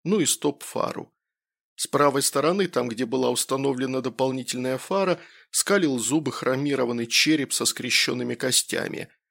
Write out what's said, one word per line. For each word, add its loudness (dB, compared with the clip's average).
ну 0
и 2
стоп-фару. -4
С -4
правой 2
стороны, 2
там, -2
где -4
была 0
установлена -2
дополнительная -2
фара, 0
скалил 2
зубы 0
хромированный 0
череп 2
со 0
скрещенными 0
костями, -2